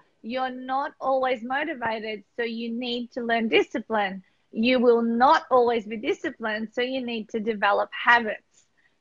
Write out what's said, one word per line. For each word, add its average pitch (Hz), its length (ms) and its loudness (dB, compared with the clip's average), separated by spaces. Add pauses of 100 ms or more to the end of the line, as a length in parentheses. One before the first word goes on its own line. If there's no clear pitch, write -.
(220)
you're 254 280 -4
not 262 500 -6
always 262 440 0
motivated, 233 800 -6 (140)
so 240 60 -4
you 233 280 -6
need 240 400 -6
to 262 100 -8
learn 233 280 0
discipline. 214 760 0 (280)
You 247 280 2
will 233 220 6
not 233 500 4
always 240 340 4
be 220 120 -8
disciplined, 226 760 -4
so 247 80 -2
you 262 240 -2
need 226 240 -6
to 226 100 -4
develop 202 520 0
habits." - 720 0 (360)